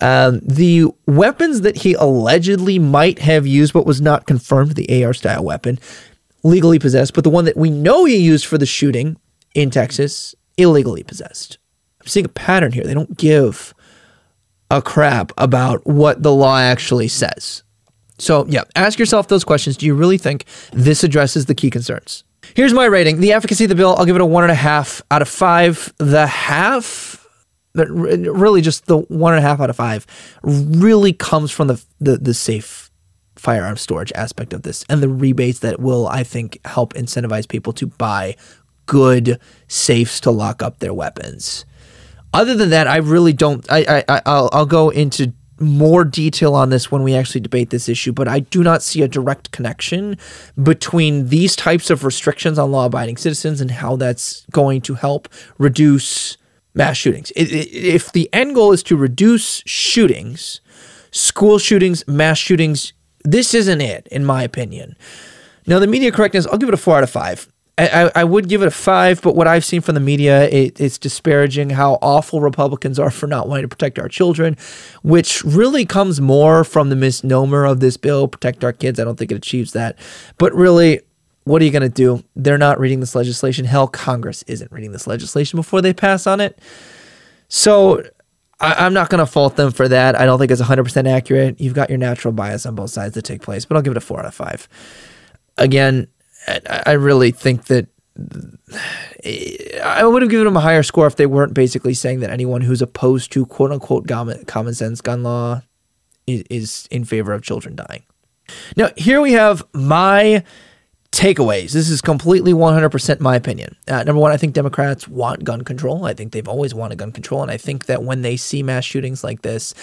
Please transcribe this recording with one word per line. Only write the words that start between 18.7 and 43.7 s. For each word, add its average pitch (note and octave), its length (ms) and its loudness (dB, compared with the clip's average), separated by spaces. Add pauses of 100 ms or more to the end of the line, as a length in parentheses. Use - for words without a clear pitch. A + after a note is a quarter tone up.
ask G3+ 240 0
yourself A3 300 2
those F#3+ 160 2
questions. C#3+ 320 0
Do D#3 100 -6
you D3 80 2
really E3+ 240 2
think C#3 260 -6 (280)
this C#3+ 320 2
addresses C#3+ 420 0
the D3 80 0
key C3 160 -2
concerns? - 540 -8 (300)
Here's B3 200 4
my B3+ 120 4
rating. E3+ 340 4
The G#3 120 4
efficacy A3 320 0
of G#3 40 4
the F3+ 80 0
bill, F#3 200 4
I'll F3+ 100 2
give F3+ 100 4
it F#3 40 4
a F3+ 60 4
one E3+ 160 4
and E3+ 80 4
a D#3 60 2
half D3 440 0 (120)
out D3 100 4
of C3 60 -4
five. F3 680 0
The D3 280 4
half, F#3+ 1000 -4 (500)
that D#3+ 140 0
r-, E3 460 -2
really G3 260 4
just D#3 260 -2
the E3 120 4
one E3 360 0
and D3+ 100 2
a - 20 2
half D3 140 0
out C3 100 0
of - 60 -8
five, A2+ 280 -6 (380)
really E3+ 680 2
comes D3+ 400 -4
from D3 160 -2
the, A#2+ 160 -4 (160)
the, C3+ 160 0
the B2 180 -2
safe - 560 -8 (460)
firearm G#2 400 -4
storage - 380 -8
aspect A2+ 380 -10
of - 100 -12
this - 260 -12
and D3 120 0
the C#3 80 -4
rebates C3 520 -2
that - 180 -6
will, B2 300 -2
I B2 160 -6
think, A#2 400 -12
help - 300 -4
incentivize A#2 540 -8
people - 260 -8
to C3+ 120 -8
buy G2 480 -6 (520)
good B2+ 520 2 (300)
safes - 540 -2
to B2 100 0
lock G#2 280 -4
up - 200 -10
their F#2 140 -8
weapons. - 720 -12 (680)
Other A#3 240 2
than G3+ 140 2
that, D#3+ 180 4
I C#3+ 80 2
really D#3+ 360 4
don't, C#3+ 380 0